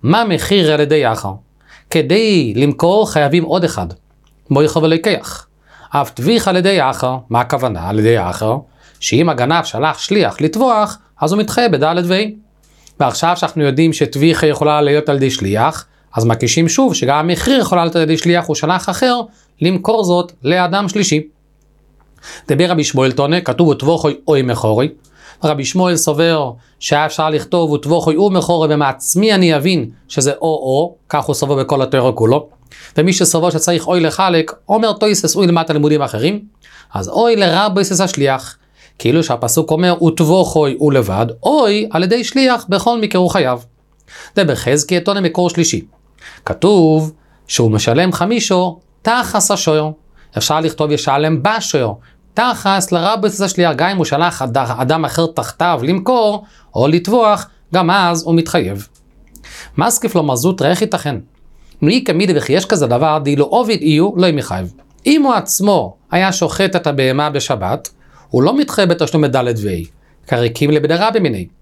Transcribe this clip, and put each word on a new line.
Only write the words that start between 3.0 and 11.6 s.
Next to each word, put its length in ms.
חייבים 340
עוד 200
אחד, 220
מויכו 320
ולקח. 640
אף 200
טביחה 400
על 60
ידי 340
אחר, 260
מה 100
הכוונה 480
על 100
ידי 220
אחר? 360
שאם 280
הגנב 360
שלח 340
שליח 420
לטבוח, 580
אז 120
הוא 80
מתחייב 320